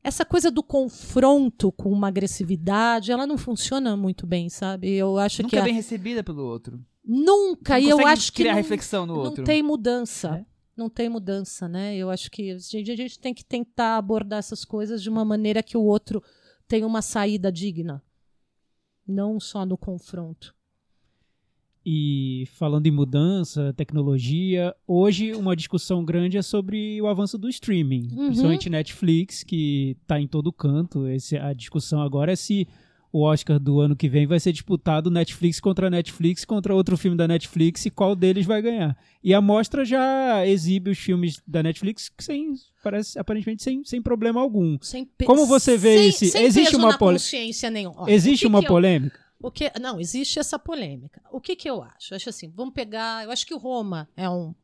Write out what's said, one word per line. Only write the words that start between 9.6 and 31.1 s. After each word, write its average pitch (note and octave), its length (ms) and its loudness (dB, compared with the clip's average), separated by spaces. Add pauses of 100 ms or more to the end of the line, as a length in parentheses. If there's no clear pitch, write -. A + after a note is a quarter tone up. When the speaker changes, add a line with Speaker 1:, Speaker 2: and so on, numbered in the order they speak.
Speaker 1:
mudança. A#3+ 800 -4
Speaker 2:
É? - 40 -20 (320)
Speaker 1:
Não A3+ 120 -6
tem A#3 200 -4
mudança, G3 580 -8
né? F#3+ 300 -6
Eu F#3 120 -6
acho F#3 220 -8
que G3 200 -10
a F#3 60 -10
gente, G#3 340 -10
a A#3+ 40 -6
gente B3 240 -10
tem B3+ 140 -8
que - 100 -16
tentar A#3 540 -4
abordar G#3 420 -4
essas - 240 -12
coisas G#3+ 400 -8
de G#3+ 60 -8
uma A3 160 0
maneira G#3+ 360 0
que - 140 -10
o A3+ 80 2
outro G#3 400 0 (460)
tenha A3 180 0
uma A3 140 -2
saída G3+ 500 -2
digna. E3 500 -8 (1080)
Não G3+ 340 -4
só G3 240 -8
no F#3 120 -4
confronto. F3 760 -14 (1300)
Speaker 3:
E C#3 580 -2 (120)
falando D3+ 300 0
em D3+ 40 6
mudança, C#3+ 840 0
tecnologia, D3+ 1000 0 (120)
hoje G3 480 2
uma F#3+ 200 0
discussão E3+ 480 -4
grande F3 320 0
é G3 60 0
sobre G#3+ 580 -4
o G#3 80 -2
avanço G3+ 300 -2
do G#3 100 -6
streaming, C#3+ 640 -2
Speaker 1:
Uhum. C4+ 140 -4
Speaker 3:
principalmente A#3+ 460 2
Netflix, E3 720 0
que C#3+ 520 -2 (120)
tá D3 120 0
em C#3+ 80 -2
todo D#3 240 -2
canto. C#3+ 560 -2
Esse, C3 300 -4